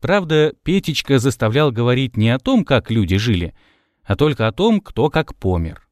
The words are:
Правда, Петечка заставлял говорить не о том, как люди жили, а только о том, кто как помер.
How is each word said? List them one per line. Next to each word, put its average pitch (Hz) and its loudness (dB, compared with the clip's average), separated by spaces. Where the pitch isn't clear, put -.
Правда, 156 0
Петечка 151 0
заставлял 123 0
говорить 123 -2
не 110 2
о 127 0
том, 254 0
как - 0
люди 98 0
жили, 98 -2
а 101 -4
только 143 0
о 110 -2
том, 208 0
кто 139 -2
как - -4
помер. 87 -4